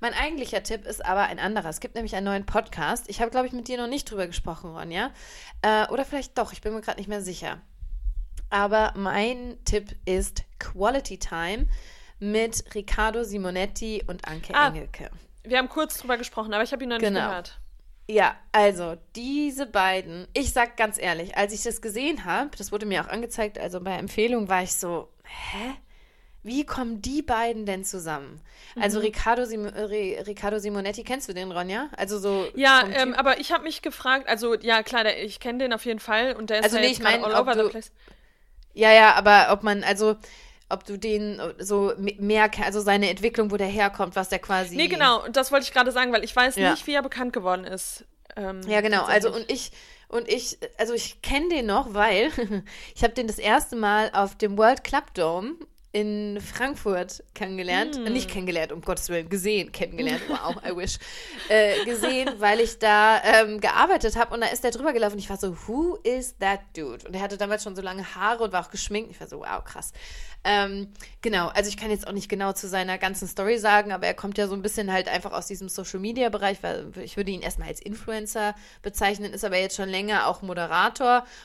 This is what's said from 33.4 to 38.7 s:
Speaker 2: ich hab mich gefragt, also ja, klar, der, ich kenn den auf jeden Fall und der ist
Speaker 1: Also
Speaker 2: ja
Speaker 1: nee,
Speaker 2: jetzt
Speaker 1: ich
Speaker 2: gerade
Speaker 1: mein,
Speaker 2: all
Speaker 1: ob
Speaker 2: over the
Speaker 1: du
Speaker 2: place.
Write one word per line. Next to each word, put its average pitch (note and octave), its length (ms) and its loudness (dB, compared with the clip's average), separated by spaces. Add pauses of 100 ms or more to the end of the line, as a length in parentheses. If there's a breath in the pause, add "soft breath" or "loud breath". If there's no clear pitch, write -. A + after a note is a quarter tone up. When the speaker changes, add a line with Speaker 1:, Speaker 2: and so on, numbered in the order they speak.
Speaker 2:
ich C#4+ 120 -6
hab E4 100 2
mich D#4 200 -8
gefragt, - 460 -2
also A#3 280 0
ja, A3 260 2
klar, A3+ 220 0
der, G#3 200 0
ich G#3 160 -10
kenn A#3+ 180 -6
den B3+ 140 0
auf A3 140 -4
jeden A3+ 140 -4
Fall A3+ 360 0
und A3 140 -6
der A3 100 2
ist G#3+ 60 4
Speaker 1:
Also A3 80 4
Speaker 2:
ja A3 80 4
Speaker 1:
nee, B3+ 60 6
Speaker 2:
jetzt C4 40 2
Speaker 1:
ich A3+ 80 -4
Speaker 2:
gerade A3 140 4
Speaker 1:
mein, A#3 80 0
Speaker 2:
all G#3+ 120 0
Speaker 1:
ob G#3+ 80 6
Speaker 2:
over B3+ 140 4
the G#3+ 80 4
Speaker 1:
du G3+ 60 2
Speaker 2:
place. - 220 -12 (840 soft breath)